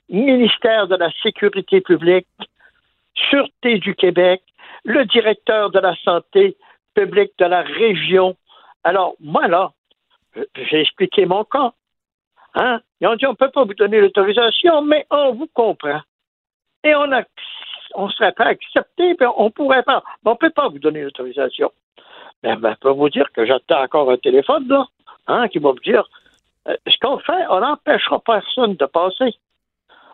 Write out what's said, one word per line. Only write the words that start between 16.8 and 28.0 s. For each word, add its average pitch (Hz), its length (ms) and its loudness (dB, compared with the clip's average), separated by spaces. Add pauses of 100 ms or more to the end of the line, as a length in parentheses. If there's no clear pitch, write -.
Et 302 120 2
on 285 160 0
a, 247 120 -2 (720)
on 202 140 -6
serait 208 220 0
pas - 140 0
accepté, - 720 -2
puis 247 120 2 (100)
on 208 140 2
pourrait 262 320 0
pas. 254 200 0 (200)
Mais 214 80 2
on 233 40 2
peut 320 160 0
pas 285 180 -2
vous 139 100 -16
donner 151 240 -2
l'autorisation. 131 680 -6 (720)
Mais 113 120 -2
ben, 110 160 -2
je 107 80 -10
peux 135 120 2
vous 143 180 2
dire 139 240 0
que 113 120 -2
j'attends 131 380 0
encore 131 280 0
un 123 60 2
téléphone, 147 500 0
là, 277 180 2 (420)
hein, 220 220 0
qui 175 100 -6
va 139 140 2
me - 100 -8
dire, 214 240 0 (600)
euh, - 80 -4 (120)
ce - 140 2
qu'on 262 180 -2
fait, 349 300 -4
on 190 100 2
n'empêchera 226 600 -2